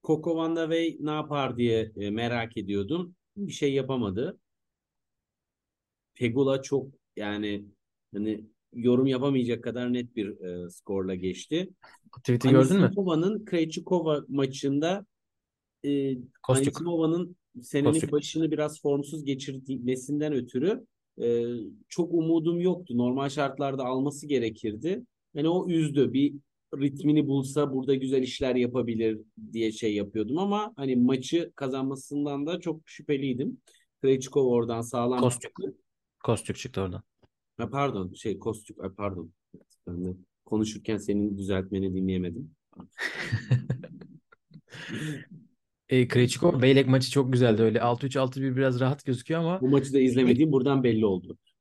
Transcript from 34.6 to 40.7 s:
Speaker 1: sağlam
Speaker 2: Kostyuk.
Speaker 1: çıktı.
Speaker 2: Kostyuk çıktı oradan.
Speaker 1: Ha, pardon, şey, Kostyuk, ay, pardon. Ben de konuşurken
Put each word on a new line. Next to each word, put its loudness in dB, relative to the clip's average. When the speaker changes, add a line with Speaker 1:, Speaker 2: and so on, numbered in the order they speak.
Speaker 1:
sağlam 0
Speaker 2:
Kostyuk. 4
Speaker 1:
çıktı. -10
Speaker 2:
Kostyuk 0
çıktı -6
oradan. -4
Speaker 1:
Ha, -6
pardon, -2
şey, -6
Kostyuk, -8
ay, -6
pardon. -6
Ben -6
de -4
konuşurken -2